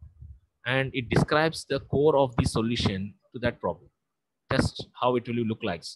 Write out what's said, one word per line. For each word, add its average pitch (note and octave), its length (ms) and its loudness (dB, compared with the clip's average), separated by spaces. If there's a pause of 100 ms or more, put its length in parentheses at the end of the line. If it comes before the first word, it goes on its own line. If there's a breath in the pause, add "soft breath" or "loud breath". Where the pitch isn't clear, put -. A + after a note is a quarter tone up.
(680)
And C3 280 0
it B2 140 -4
describes D#3+ 600 2
the C3+ 120 -2
core D3 360 4
of C3 200 2
the C3+ 80 4
solution A2 680 -2 (180)
to B2+ 80 -12
that A#2+ 200 -4
problem. F2 280 -6 (640)
Just - 360 -4 (120)
how B2 160 2
it A#2 100 -4
will A#2 100 -4
look A2+ 260 -2
like. F2 220 -4 (120)